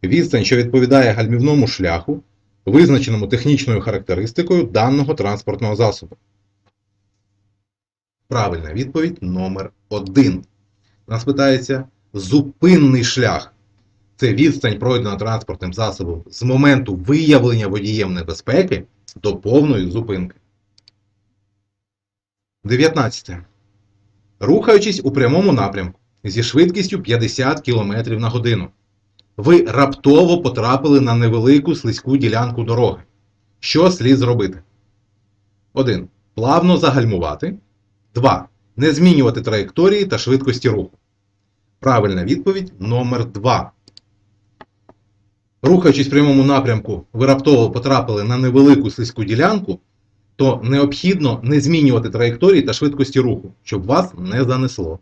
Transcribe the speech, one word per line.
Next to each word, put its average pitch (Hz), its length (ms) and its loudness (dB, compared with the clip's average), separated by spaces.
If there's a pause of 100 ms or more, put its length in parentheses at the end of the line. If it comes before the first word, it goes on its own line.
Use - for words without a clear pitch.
Відстань, 113 420 0
що 127 100 0
відповідає 123 560 2
гальмівному 120 560 0
шляху, 87 560 -4 (420)
визначеному 120 640 2
технічною 120 540 0
характеристикою 113 800 -2
даного 131 500 0
транспортного 104 640 -4
засобу. 101 420 -2 (2000)
Правильна 87 460 -4
відповідь 147 480 -6
номер 92 500 -6 (180)
один. 98 540 0 (640)
Нас 113 160 -6
питається 135 640 0 (280)
зупинний 139 920 2
шлях. 107 500 -2 (600)
Це 117 180 0
відстань, 120 460 0
пройдена 120 360 -2
транспортним 98 580 -8
засобом 90 560 -6
з - 140 -12
моменту 127 520 2
виявлення 120 720 2
водієм 101 460 -4
небезпеки 98 680 -4 (400)
до 101 140 -4
повної 117 540 0
зупинки. 98 440 -6 (2250)
Дев'ятнадцяте. 123 800 -2 (960)
Рухаючись 196 640 2
у 135 80 -2
прямому 160 420 2
напрямку 98 460 -4 (240)
зі 104 200 -4
швидкістю 180 580 0
п'ятдесят 123 600 -2
кілометрів 113 580 -4
на 117 100 -2
годину, 113 380 -2 (680)
ви 170 280 4
раптово 147 760 2
потрапили 135 600 2
на 120 140 0
невелику 120 600 2
слизьку 127 420 -4
ділянку 120 460 -2
дороги. 117 400 -2 (560)
Що 175 320 2
слід 131 260 2
зробити? 113 440 -2 (1120)
Один. 101 340 -2 (260)
Плавно 165 440 2
загальмувати. 127 800 -2 (580)
Два. 117 320 0 (280)
Не 147 160 0
змінювати 139 500 4
траєкторії 165 640 0
та 185 120 -4
швидкості 127 520 -2
руху. 101 280 -6 (840)
Правильна 101 460 0
відповідь 185 540 -4
номер 120 460 -4
два. 104 460 -4 (1900)
Рухаючись 165 460 4
в - 20 -8
прямому 139 340 4
напрямку, 120 680 -2
ви 117 120 0
раптово 135 460 4
потрапили 117 520 -2
на 120 140 -2
невелику 135 520 4
слизьку - 340 -8
ділянку, 139 560 -2 (560)
то 131 280 0
необхідно 143 800 0
не 139 180 2
змінювати 135 480 2
траєкторії 120 520 2
та - 120 -2
швидкості 139 460 -2
руху, 120 340 -4 (100)
щоб 95 220 -8
вас 165 320 -2
не 98 260 -4
занесло. 120 580 -4